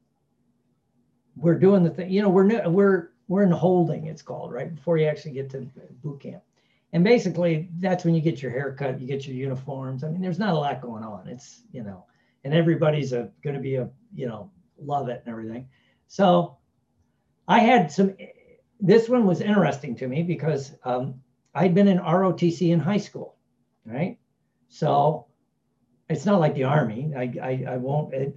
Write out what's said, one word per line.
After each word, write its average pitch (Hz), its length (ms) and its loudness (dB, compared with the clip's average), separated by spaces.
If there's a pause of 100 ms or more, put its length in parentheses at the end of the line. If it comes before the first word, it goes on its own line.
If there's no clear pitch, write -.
(1400)
we're 160 220 2
doing 190 260 6
the 165 60 2
thing, 180 200 -8
you 190 100 2
know, 202 80 2
we're, 196 400 4
we're, 190 440 2 (160)
we're 190 140 2
in 190 80 6
holding, 170 560 2
it's - 160 -12
called, - 300 -12
right? 139 200 -10
Before 165 260 -2
you 156 80 2
actually 151 260 -4
get 135 180 -10
to 135 180 -12 (340)
boot 139 180 -10
camp. - 240 -16 (480)
And 170 100 4
basically, 175 640 2 (120)
that's 180 240 -2
when 170 100 4
you 165 60 2
get 156 200 -2
your 123 120 -8
haircut, 139 480 -6
you 127 80 -12
get 135 180 -6
your 135 80 -10
uniforms. 135 680 -8
I 156 40 -6
mean, 175 140 -6
there's 180 160 -4
not 202 160 0
a 156 40 0
lot 143 220 -4
going 113 220 -12
on. 101 240 -14
It's, - 360 -18 (100)
you 127 100 -12
know, 98 220 -16 (400)
and 139 100 -2
everybody's 151 580 2
a, 120 180 -4 (120)
gonna 139 160 -6
be 135 160 -6
a, 123 160 -4 (240)
you 135 140 -8
know, 107 220 -12 (280)
love 139 300 -4
it 120 180 -10
and 117 60 -10
everything. 113 360 -12 (380)
So 175 520 2 (920)
I 196 100 6
had 220 320 4
some, 196 260 0 (640)
this 208 280 6
one 240 180 2
was 180 140 2
interesting 165 560 0
to 131 100 -8
me 135 160 -4
because, 151 640 -4
um, 127 360 -6 (320)
I'd 170 220 2
been 202 140 6
in 185 100 4
R 175 260 0
O 180 80 2
T 170 200 0
C 175 180 0
in 170 80 4
high 170 200 0
school, - 360 -12 (500)
right? 139 340 -6 (500)
So 147 580 0 (800)
it's 156 180 -4
not 202 120 4
like 156 160 2
the 135 100 -2
Army. 127 520 0
I, 123 60 -4 (200)
I, 131 300 -4
I 127 60 -4
won't 139 360 -4
a-, 139 220 -4